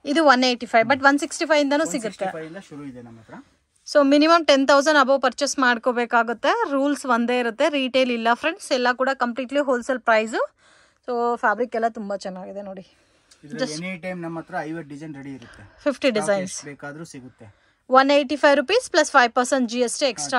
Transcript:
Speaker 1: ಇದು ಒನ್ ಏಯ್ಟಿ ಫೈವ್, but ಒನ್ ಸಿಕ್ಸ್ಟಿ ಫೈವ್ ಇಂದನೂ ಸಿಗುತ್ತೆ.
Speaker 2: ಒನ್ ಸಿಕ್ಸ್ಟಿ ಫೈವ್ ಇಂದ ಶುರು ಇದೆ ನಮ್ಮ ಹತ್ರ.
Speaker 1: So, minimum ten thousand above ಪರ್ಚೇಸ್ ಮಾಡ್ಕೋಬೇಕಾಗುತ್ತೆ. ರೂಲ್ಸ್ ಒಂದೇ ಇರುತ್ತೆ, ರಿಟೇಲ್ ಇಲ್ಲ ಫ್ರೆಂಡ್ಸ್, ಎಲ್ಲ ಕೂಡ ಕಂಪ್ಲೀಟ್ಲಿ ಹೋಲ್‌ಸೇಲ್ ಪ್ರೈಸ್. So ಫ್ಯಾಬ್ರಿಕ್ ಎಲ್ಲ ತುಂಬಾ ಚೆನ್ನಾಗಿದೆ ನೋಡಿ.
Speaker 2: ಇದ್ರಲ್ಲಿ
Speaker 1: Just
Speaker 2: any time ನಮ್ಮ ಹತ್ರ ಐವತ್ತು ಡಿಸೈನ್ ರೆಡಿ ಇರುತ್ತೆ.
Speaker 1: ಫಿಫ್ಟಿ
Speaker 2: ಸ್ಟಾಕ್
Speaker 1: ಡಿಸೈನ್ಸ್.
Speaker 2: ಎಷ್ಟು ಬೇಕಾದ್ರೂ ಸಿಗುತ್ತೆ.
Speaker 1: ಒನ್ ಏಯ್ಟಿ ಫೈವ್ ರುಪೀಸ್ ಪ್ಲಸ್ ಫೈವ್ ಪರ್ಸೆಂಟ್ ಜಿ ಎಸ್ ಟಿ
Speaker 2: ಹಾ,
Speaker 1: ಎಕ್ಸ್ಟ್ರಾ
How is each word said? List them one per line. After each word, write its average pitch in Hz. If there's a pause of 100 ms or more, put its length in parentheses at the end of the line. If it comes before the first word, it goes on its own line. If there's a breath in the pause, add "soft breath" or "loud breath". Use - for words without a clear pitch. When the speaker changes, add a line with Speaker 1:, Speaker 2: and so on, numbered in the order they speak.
Speaker 1:
ಇದು 302
ಒನ್ 254
ಏಯ್ಟಿ 247
ಫೈವ್, 226
but 269
ಒನ್ 285
ಸಿಕ್ಸ್ಟಿ 330
ಫೈವ್ 294
ಇಂದನೂ 285
ಸಿಗುತ್ತೆ. 269
Speaker 2:
ಒನ್ 190
ಸಿಕ್ಸ್ಟಿ 190
ಫೈವ್ 160
ಇಂದ 165
ಶುರು 147
ಇದೆ 123
ನಮ್ಮ 113
ಹತ್ರ. 123 (520)
Speaker 1:
So, 294
minimum 320
ten 285
thousand 285
above 262
ಪರ್ಚೇಸ್ 269
ಮಾಡ್ಕೋಬೇಕಾಗುತ್ತೆ. 240
ರೂಲ್ಸ್ 277
ಒಂದೇ 240
ಇರುತ್ತೆ, 240
ರಿಟೇಲ್ 262
ಇಲ್ಲ 226
ಫ್ರೆಂಡ್ಸ್, 330
ಎಲ್ಲ 247
ಕೂಡ 254
ಕಂಪ್ಲೀಟ್ಲಿ 254
ಹೋಲ್‌ಸೇಲ್ 254
ಪ್ರೈಸ್. 220 (720 soft breath)
So 247 (300)
ಫ್ಯಾಬ್ರಿಕ್ 220
ಎಲ್ಲ 233 (100)
ತುಂಬಾ 202
ಚೆನ್ನಾಗಿದೆ 196
ನೋಡಿ. 190 (600)
Speaker 2:
ಇದ್ರಲ್ಲಿ 151
Speaker 1:
Just 151
Speaker 2:
any 185
time 185
ನಮ್ಮ 165
ಹತ್ರ 170 (140)
ಐವತ್ತು 160
ಡಿಸೈನ್ 151
ರೆಡಿ 135
ಇರುತ್ತೆ. - (220)
Speaker 1:
ಫಿಫ್ಟಿ 285
Speaker 2:
ಸ್ಟಾಕ್ 214
Speaker 1:
ಡಿಸೈನ್ಸ್. 185
Speaker 2:
ಎಷ್ಟು -
ಬೇಕಾದ್ರೂ 143
ಸಿಗುತ್ತೆ. 123 (440)
Speaker 1:
ಒನ್ 269
ಏಯ್ಟಿ 285
ಫೈವ್ 285
ರುಪೀಸ್ 381
ಪ್ಲಸ್ 311
ಫೈವ್ 247
ಪರ್ಸೆಂಟ್ 254
ಜಿ 247
ಎಸ್ 226
ಟಿ 294
Speaker 2:
ಹಾ, 240
Speaker 1:
ಎಕ್ಸ್ಟ್ರಾ -